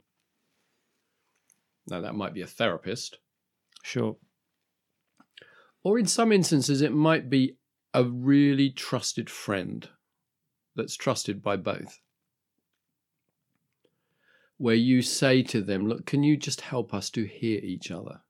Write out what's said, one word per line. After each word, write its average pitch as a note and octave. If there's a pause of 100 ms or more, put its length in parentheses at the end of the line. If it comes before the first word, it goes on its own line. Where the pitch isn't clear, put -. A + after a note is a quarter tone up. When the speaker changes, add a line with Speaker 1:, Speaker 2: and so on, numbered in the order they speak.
(1900)
Speaker 1:
Now, F2+
that G2
might G2+
be F#2+
a -
therapist. - (640)
Speaker 2:
Sure. A2+ (1700)
Speaker 1:
Or G#3
in G3+
some A3+
instances, D3
it D3
might D3+
be C3+ (360)
a B2+
really C#3
trusted -
friend - (840)
that's -
trusted G#2+
by G#2
both, - (2500)
where A#2
you B2+
say C3
to -
them, G2
"Look, -
can C#3+
you D3
just -
help A#2+
us G2
to A2+
hear A2
each F#2
other? -